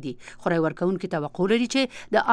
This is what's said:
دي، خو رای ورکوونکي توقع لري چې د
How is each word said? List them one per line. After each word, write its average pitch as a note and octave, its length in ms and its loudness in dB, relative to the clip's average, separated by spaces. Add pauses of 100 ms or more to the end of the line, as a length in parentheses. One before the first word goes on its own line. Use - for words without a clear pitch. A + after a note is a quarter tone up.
دي، C3 80 -6 (240)
خو - 160 0
رای E3 140 2
ورکوونکي F3 480 -2
توقع E3 400 -2
لري A#3+ 120 2
چې - 480 -2
د A3 180 4